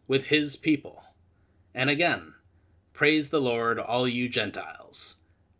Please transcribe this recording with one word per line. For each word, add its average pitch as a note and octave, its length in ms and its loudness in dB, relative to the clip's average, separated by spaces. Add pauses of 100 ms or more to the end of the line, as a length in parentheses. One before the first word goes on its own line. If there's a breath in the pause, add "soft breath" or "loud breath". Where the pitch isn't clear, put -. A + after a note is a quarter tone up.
with C3+ 180 2
his D3 300 2
people." - 480 -4 (680)
And C3 160 -2
again, C#3 460 -2 (580)
"Praise D3+ 380 2
the D3+ 100 2
Lord, A#2 380 0
all B2 280 0
you B2 220 -2
Gentiles, - 880 -6 (420)